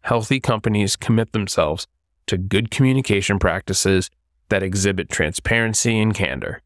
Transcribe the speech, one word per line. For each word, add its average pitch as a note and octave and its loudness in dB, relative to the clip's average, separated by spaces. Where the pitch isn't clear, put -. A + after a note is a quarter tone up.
Healthy A#2+ 0
companies G#2+ 0
commit A2+ 0
themselves E2+ -2
to F#2+ -2
good G2 0
communication G#2 2
practices F#2+ 0
that G2 0
exhibit F#2+ -2
transparency A2+ 0
and G#2+ 2
candor. C2 -4